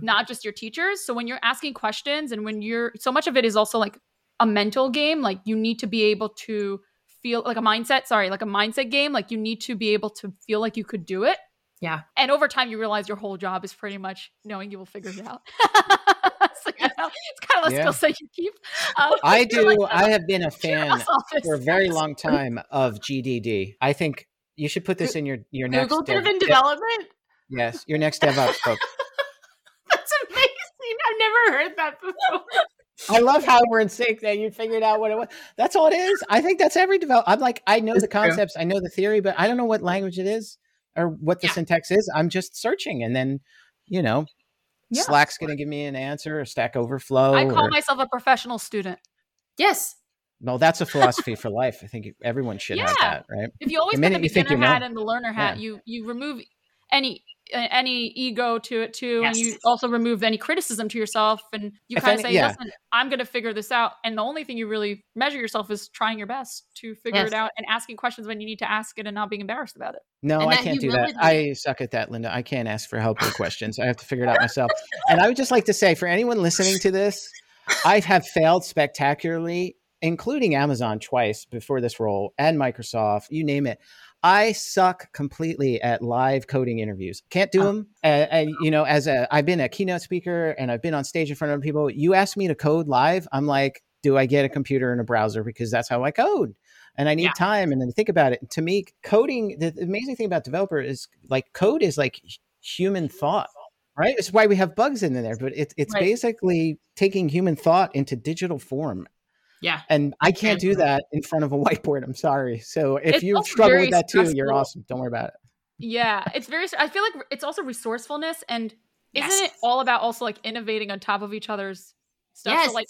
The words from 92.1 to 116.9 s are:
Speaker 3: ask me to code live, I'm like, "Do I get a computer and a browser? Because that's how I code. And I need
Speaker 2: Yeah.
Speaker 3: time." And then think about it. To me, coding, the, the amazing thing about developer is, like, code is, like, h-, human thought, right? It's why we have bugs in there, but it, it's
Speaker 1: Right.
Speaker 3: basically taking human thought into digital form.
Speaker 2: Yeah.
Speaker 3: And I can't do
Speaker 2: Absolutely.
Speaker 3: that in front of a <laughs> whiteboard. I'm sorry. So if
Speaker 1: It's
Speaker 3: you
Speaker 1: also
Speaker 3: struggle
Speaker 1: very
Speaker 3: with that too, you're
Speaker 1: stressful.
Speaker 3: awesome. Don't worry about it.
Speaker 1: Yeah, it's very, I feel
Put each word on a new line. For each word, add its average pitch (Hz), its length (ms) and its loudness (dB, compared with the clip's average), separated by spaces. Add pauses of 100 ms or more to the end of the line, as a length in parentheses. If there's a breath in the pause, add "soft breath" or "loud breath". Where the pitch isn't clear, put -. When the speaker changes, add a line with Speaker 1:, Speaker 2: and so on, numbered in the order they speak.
Speaker 3:
ask 196 220 4
me 190 140 0
to 139 60 0
code 151 340 0
live, 156 420 2
I'm 139 160 0
like, 139 340 0 (220)
"Do 139 140 4
I 135 80 4
get 139 180 4
a 135 60 2
computer 131 420 0
and 120 80 0
a 113 60 -2
browser? 110 400 0
Because 117 260 -6
that's 120 160 0
how 123 160 0
I 151 80 0
code. 247 420 2 (440 soft breath)
And 143 100 0
I 151 80 2
need 165 80 0
Speaker 2:
Yeah. 151 140 2
Speaker 3:
time." 190 340 2
And 131 100 0
then 123 120 -4
think 214 160 -2
about 151 240 4
it. - 180 -8
To 160 100 -4
me, 190 220 0 (200)
coding, 226 540 2
the, 160 140 -2
the 160 120 -8
amazing 233 340 -6
thing 220 80 -2
about 180 180 -2
developer 165 380 -2
is, 127 260 -8 (220)
like, 131 240 -2
code 262 280 2
is, 165 160 0
like, 135 280 -2
h-, - 160 -20 (180)
human 185 480 -2
thought, 165 420 -2 (480)
right? 220 200 2
It's 185 160 -4
why 214 140 8
we 202 100 6
have 185 180 0
bugs 247 260 2
in 147 120 0
there, 113 260 -4
but 131 160 -4
it, 147 220 -4
it's 160 160 -2
Speaker 1:
Right. 202 80 0
Speaker 3:
basically 185 760 0 (200)
taking 190 320 2
human 170 260 2
thought 175 400 2
into 135 220 -2
digital 165 420 -6
form. 131 480 -6 (540)
Speaker 2:
Yeah. 165 280 -2
Speaker 3:
And 147 320 2
I 170 100 4
can't 208 260 2
do 180 120 0
Speaker 2:
Absolutely. 185 160 4
Speaker 3:
that 143 260 2
in 147 100 -2
front 156 220 -2
of 135 80 -2
a 143 100 -2
<laughs> 156 220 0
whiteboard. 139 220 -2
I'm 131 100 -8
sorry. 135 440 -2
So 139 360 -2
if 156 200 2
Speaker 1:
It's 320 100 2
Speaker 3:
you 202 100 2
Speaker 1:
also 415 160 0
Speaker 3:
struggle 220 200 6
Speaker 1:
very 180 160 8
Speaker 3:
with - 40 0
that 170 160 4
too, 196 120 2
you're 170 80 4 (200)
Speaker 1:
stressful. 135 100 2
Speaker 3:
awesome. 131 300 -4
Don't 127 120 -8
worry 127 100 -4
about 117 160 -4
it. - 80 -10 (460)
Speaker 1:
Yeah, 226 440 -2 (100)
it's - 140 -6
very, 330 180 -4 (120)
I 302 100 4
feel 392 160 -2